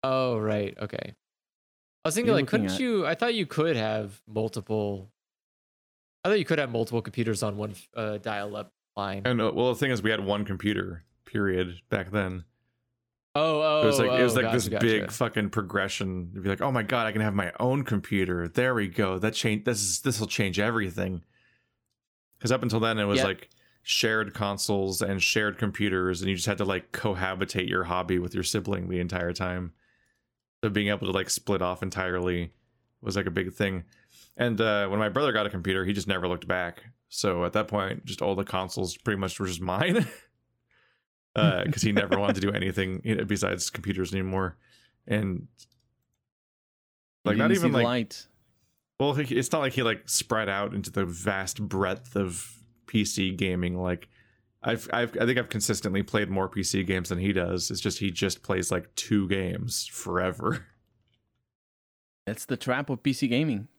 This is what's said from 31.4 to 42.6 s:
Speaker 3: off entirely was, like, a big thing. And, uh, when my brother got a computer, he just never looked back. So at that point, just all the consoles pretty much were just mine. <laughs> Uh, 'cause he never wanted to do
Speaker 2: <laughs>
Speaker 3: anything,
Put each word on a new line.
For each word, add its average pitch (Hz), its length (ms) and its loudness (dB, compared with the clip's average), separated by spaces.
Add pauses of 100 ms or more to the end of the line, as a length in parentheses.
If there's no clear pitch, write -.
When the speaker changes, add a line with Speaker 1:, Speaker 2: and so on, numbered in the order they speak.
Speaker 3:
off 90 220 -2
entirely 90 720 -2 (480)
was, 98 160 -4
like, 98 100 0
a 92 60 -2
big 90 200 -2
thing. 95 300 -2 (540)
And, 117 240 0
uh, 104 260 4
when 101 140 0
my 107 80 2
brother 139 240 2
got 107 140 2
a 101 40 -2
computer, 95 340 0
he 98 80 0
just 101 140 -2
never 92 220 0
looked 90 180 -4
back. 87 380 -4 (240)
So 90 360 0
at 87 100 -2
that 104 120 2
point, 98 380 -4
just - 180 -8
all 98 140 2
the 98 80 -2
consoles 95 520 -4
pretty 104 220 0
much 95 220 -4
were 98 80 -2
just 87 120 -4
mine. 139 520 2
<laughs> - 40 -18 (1200)
Uh, - 280 4
'cause - 180 -2
he 110 80 2
never 101 260 2
wanted 98 200 2
to 95 40 -2
do 101 120 2
Speaker 2:
<laughs> - 0 -
Speaker 3:
anything, 95 500 -2